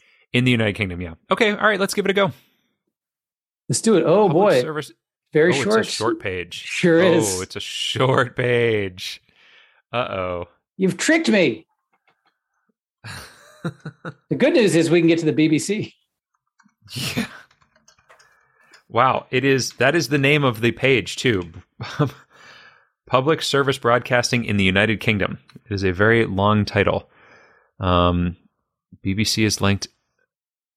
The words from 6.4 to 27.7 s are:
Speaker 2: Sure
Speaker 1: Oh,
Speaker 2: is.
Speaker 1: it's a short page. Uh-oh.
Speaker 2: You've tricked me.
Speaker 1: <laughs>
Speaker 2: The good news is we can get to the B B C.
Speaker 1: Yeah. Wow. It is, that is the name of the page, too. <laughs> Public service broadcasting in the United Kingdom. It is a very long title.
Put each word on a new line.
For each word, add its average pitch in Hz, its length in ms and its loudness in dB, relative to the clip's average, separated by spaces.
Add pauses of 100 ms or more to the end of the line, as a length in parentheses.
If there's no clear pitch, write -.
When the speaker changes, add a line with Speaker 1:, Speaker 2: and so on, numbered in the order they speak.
Speaker 2:
Sure - 460 2
Speaker 1:
Oh, 185 120 4
Speaker 2:
is. 95 280 0
Speaker 1:
it's - 140 -12
a 101 40 -10
short 127 760 -2
page. 113 840 -2 (680)
Uh-oh. 92 560 -6 (300)
Speaker 2:
You've 185 200 0
tricked 330 320 0
me. 165 360 0 (1400)
Speaker 1:
<laughs> - 100 -16 (1120)
Speaker 2:
The 151 60 0
good 277 180 2
news 202 220 4
is 165 160 4
we 175 80 6
can 165 80 4
get 165 120 4
to 160 60 -2
the 156 60 2
B 156 160 2
B 151 100 2
C. 196 360 -4 (1200)
Speaker 1:
Yeah. 214 120 -4 (1600)
Wow. 120 420 0
It 131 140 0
is, 135 280 0
that 139 220 0
is 139 140 -2
the 147 80 0
name 143 260 2
of 117 160 0
the 117 140 2
page, 127 420 0
too. 92 340 -2 (300)
<laughs> - 1300 -10
Public 135 340 0
service 139 360 0
broadcasting 120 640 0
in 104 140 -2
the 98 80 2
United 98 340 2
Kingdom. 101 400 -2 (260)
It - 80 -8
is 95 100 -4
a 92 100 0
very 113 320 4
long 101 400 2
title. - 440 0 (720)